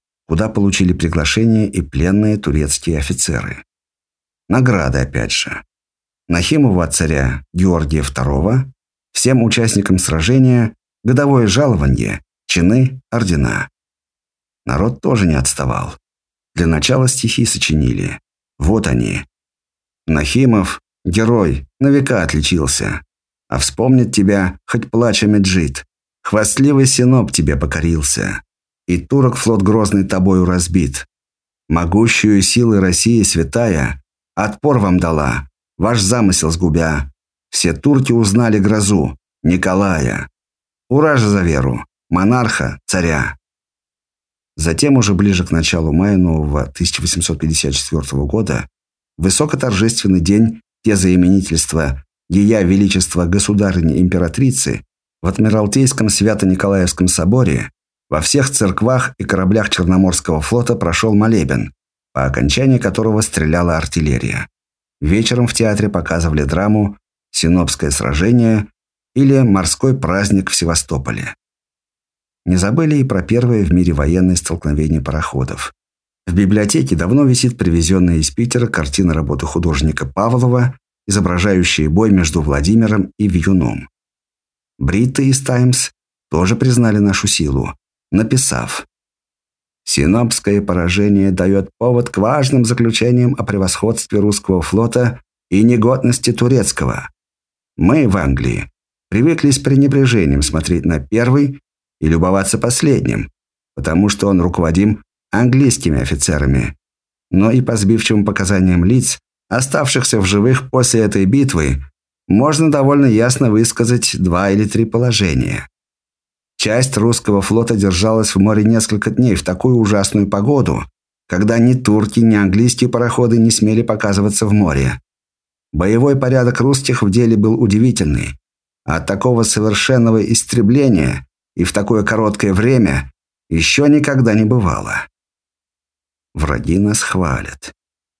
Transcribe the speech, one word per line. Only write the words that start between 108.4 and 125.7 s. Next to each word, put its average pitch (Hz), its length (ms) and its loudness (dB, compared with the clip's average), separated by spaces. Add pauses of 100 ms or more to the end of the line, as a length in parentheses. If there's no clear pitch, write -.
лиц, 127 340 0 (300)
оставшихся 131 720 0
в 95 60 0
живых 104 440 0
после 123 300 0
этой 101 240 0
битвы, 90 580 0 (460)
можно 147 420 2
довольно 143 360 2
ясно 120 440 2
высказать 113 720 0
два 92 280 0
или 104 160 2
три 110 180 0
положения. 101 800 -2 (920)
Часть 127 380 0
русского 107 440 2
флота 113 360 0
держалась 104 580 0
в 95 40 0
море 104 260 4
несколько 110 460 0
дней 120 240 2
в - 80 -4
такую 120 340 0
ужасную 104 520 0
погоду, 101 560 0 (420)
когда 107 320 0
ни 120 160 4
турки, 107 460 0
ни 113 140 4
английские 107 560 2
пароходы 120 480 0
не 113 120 4
смели 107 320 0
показываться 104 600 -2
в 104 80 0
море. 69 480 0 (720)